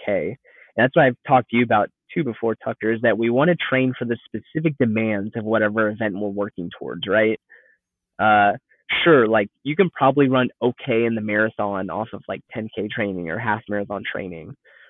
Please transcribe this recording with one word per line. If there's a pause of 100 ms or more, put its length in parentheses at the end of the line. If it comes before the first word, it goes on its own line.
K. (380)
And
that's
what
I've (100)
talked
to
you
about (240)
too
before,
Tucker,
is
that
we
wanna
train
for
the
specific
demands
of
whatever
event
we're
working
towards,
right? (800)
Uh, (500)
sure,
like, (140)
you
can
probably
run (120)
okay
in
the
marathon
off
of,
like, (120)
ten
K
training
or
half
marathon
training. (340)